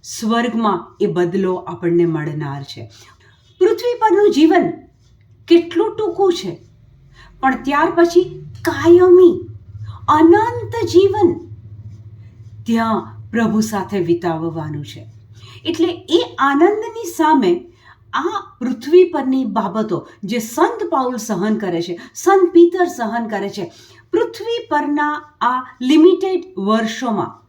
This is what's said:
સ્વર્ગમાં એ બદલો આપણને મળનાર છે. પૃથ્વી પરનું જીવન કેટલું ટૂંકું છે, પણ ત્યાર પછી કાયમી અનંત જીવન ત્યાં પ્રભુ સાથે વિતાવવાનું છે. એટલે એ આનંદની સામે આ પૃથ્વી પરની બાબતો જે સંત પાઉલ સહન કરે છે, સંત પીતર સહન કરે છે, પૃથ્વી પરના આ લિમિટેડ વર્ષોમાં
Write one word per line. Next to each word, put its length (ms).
સ્વર્ગમાં 960
એ 60
બદલો 480
આપણને 520
મળનાર 560
છે. 280
પૃથ્વી 400
પરનું 320
જીવન 400
કેટલું 480
ટૂંકું 360
છે, 200
પણ 220
ત્યાર 280
પછી 340
કાયમી 760
અનંત 680
જીવન 420
ત્યાં 640
પ્રભુ 300
સાથે 380
વિતાવવાનું 880
છે. 220
એટલે 240
એ 120
આનંદની 760
સામે 560
આ 460
પૃથ્વી 460
પરની 400
બાબતો 640
જે 140
સંત 520
પાઉલ 260
સહન 420
કરે 240
છે, 180
સંત 380
પીતર 340
સહન 420
કરે 220
છે, 220
પૃથ્વી 580
પરના 680
આ 400
લિમિટેડ 640
વર્ષોમાં 720